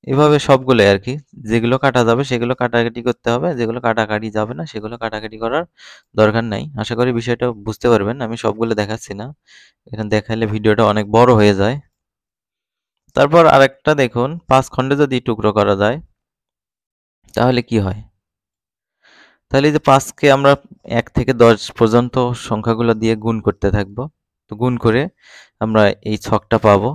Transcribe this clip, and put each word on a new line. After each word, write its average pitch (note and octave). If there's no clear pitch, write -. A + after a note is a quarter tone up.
এভাবে D3
সবগুলোই B2+
আর G2
কি, A#2+
যেগুলো A#2
কাটা C3
যাবে A#2
সেগুলো B2
কাটাকাটি A#2
করতে A#2+
হবে, C3+
যেগুলো A#2
কাটাকাটি A2
যাবে G#2+
না D#3+
সেগুলো G#2+
কাটাকাটি A2
করার A#2+
দরকার G#2+
নাই। A2
আশা G#2+
করি B2
বিষয়টা A#2
বুঝতে A2
পারবেন, A2
আমি A2+
সবগুলো A2+
দেখাচ্ছি G#2
না, G#2
এখানে G#2+
দেখাইলে A2
ভিডিওটা G#2+
অনেক G#2
বড় A#2
হয়ে G#2
যায়। G#2
তারপর D3+
আরেকটা C3+
দেখুন, B2+
পাঁচ C3
খণ্ডে C3
যদি C#3
টুকরো G#2+
করা G2+
যায় G#2
তাহলে B2
কি A#2
হয়? G2+
তাহলে C#3
এই D3
যে D#3
পাঁচকে C3+
আমরা C#3
এক A#2
থেকে B2+
দশ A#2
পর্যন্ত A#2+
সংখ্যাগুলো A2+
দিয়ে A2
গুণ A2
করতে G2+
থাকব, G2+
তো -
গুণ B2
করে A#2
আমরা A2
এই G#2+
ছকটা -
পাবো। G#2